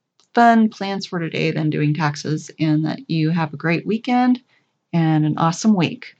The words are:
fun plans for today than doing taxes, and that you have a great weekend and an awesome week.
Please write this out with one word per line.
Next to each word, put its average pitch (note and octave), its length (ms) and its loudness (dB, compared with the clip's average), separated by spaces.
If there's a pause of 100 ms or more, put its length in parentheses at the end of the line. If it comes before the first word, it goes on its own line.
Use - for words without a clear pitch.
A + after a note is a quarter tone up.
(340)
fun A3+ 360 6
plans G3 360 -8
for F3+ 140 -6
today D#3+ 320 -2
than D#3 180 -2
doing D3+ 240 0
taxes, D3+ 680 -4
and D#3 260 2
that - 240 -8
you D#3+ 200 0
have E3 240 -2
a - 40 -10
great D#3+ 280 -2
weekend B3 560 0 (500)
and D#3+ 340 2
an D3+ 120 -2
awesome F3 380 2
week. D#3+ 440 -4